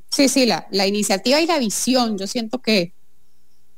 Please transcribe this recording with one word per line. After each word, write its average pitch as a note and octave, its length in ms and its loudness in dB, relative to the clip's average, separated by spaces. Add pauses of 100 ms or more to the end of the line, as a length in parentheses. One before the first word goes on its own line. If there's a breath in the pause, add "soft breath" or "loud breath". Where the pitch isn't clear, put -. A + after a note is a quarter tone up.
sí, C#4 200 4
sí, C4 160 4
la, F3 260 0
la G3 160 2
iniciativa G#3 540 2
y E4+ 40 2
la D#4+ 140 2
visión, A#3+ 580 2
yo F#3+ 80 -6
siento A3+ 340 -4
que, F#3+ 340 2 (840)